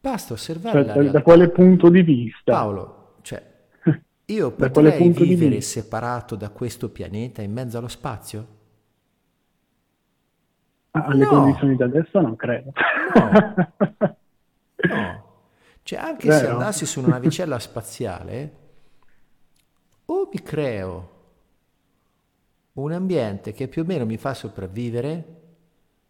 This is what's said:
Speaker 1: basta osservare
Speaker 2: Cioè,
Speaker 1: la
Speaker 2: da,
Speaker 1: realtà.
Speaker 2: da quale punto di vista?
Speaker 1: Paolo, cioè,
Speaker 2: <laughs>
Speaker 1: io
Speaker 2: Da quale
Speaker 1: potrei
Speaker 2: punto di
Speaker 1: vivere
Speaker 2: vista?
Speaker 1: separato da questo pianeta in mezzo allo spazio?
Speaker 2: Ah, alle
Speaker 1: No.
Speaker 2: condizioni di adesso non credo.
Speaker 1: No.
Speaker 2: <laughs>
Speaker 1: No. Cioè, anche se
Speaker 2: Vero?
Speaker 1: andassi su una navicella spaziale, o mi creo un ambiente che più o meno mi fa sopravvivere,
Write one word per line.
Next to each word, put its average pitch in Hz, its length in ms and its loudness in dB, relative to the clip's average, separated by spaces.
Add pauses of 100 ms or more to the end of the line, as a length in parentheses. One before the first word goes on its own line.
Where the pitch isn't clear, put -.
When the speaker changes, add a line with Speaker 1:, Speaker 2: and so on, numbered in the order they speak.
Speaker 1:
basta 247 340 -8
osservare 165 440 -4
Speaker 2:
Cioè, 139 80 2
Speaker 1:
la 110 80 -8
Speaker 2:
da, 143 60 2
Speaker 1:
realtà. 143 180 2
Speaker 2:
da 147 40 0
quale 170 280 8
punto 180 400 8
di 180 120 6
vista? 120 500 0
Speaker 1:
Paolo, 104 720 -6
cioè, - 200 -14 (400)
Speaker 2:
<laughs> - 440 -4
Speaker 1:
io 190 300 -4
Speaker 2:
Da 131 140 -2
quale 151 200 6
Speaker 1:
potrei 147 140 0
Speaker 2:
punto 170 180 4
di 170 80 4
Speaker 1:
vivere 165 260 2
Speaker 2:
vista? - 240 -8
Speaker 1:
separato 117 560 -8
da 101 140 -10
questo 117 400 -10
pianeta 107 520 -12
in 101 100 -8
mezzo 120 260 -10
allo 120 100 -10
spazio? 110 580 -14 (2500)
Speaker 2:
Ah, 156 120 -4
alle 139 200 4
Speaker 1:
No. 139 40 0
Speaker 2:
condizioni 139 480 4
di 127 60 0
adesso 147 380 0
non 113 160 -2
credo. 127 360 -6 (420)
Speaker 1:
No. 220 160 6 (400)
Speaker 2:
<laughs> - 460 -4 (760)
Speaker 1:
No. 104 340 -8 (580)
Cioè, - 160 -12
anche 311 320 -4
se 151 120 4
Speaker 2:
Vero? 113 100 -2
Speaker 1:
andassi 147 340 -6
su 139 140 -8
una 131 80 0
navicella 147 500 -2
spaziale, 110 960 -12 (1500)
o 370 260 -4
mi - 100 -8
creo 95 680 -8 (1600)
un 143 180 -8
ambiente 143 600 -4
che 131 140 -8
più 165 160 -8
o - 20 -4
meno 160 220 -4
mi 110 120 -6
fa 139 160 -8
sopravvivere, 120 880 -10 (840)